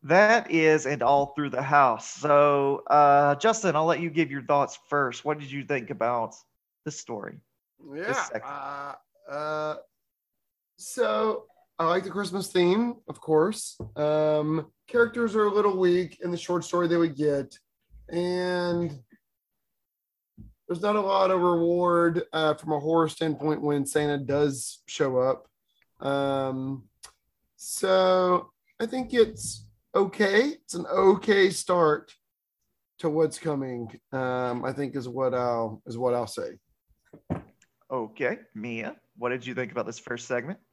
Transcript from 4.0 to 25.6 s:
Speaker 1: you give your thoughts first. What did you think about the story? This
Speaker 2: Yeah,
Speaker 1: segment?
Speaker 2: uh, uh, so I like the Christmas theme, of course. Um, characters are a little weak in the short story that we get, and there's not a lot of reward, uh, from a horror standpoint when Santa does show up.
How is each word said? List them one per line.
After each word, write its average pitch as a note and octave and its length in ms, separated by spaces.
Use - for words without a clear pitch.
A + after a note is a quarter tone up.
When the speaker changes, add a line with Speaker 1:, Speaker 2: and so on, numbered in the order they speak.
Speaker 1:
you E3+ 100
give D3+ 200
your C#3 120
thoughts C#3+ 360
first. C#3 360
What D3+ 160
did C#3 100
you C#3 140
think B2 260
about A#2 440
the D3+ 80
story? - 480
This G3+ 240
Speaker 2:
Yeah, G3+ 80
Speaker 1:
segment? - 220
Speaker 2:
uh, C#3+ 480
uh, D3+ 440
so A3 640
I E3 60
like F3+ 200
the F#3+ 60
Christmas F#3+ 400
theme, G3 440
of - 140
course. D#3+ 580
Um, D3+ 760
characters A#3 480
are G#3+ 80
a G#3 80
little G3+ 240
weak F3+ 480
in F3 60
the F3 80
short F3 260
story F3 240
that E3+ 100
we E3 120
get, C#3+ 440
and F3 880
there's F3 140
not G#3 160
a G#3 60
lot F#3+ 280
of F#3 120
reward, E3+ 800
uh, D#3 220
from D#3 180
a D3 80
horror D#3+ 300
standpoint D#3 500
when D3 240
Santa D3 320
does C#3 680
show C3 320
up. B2+ 300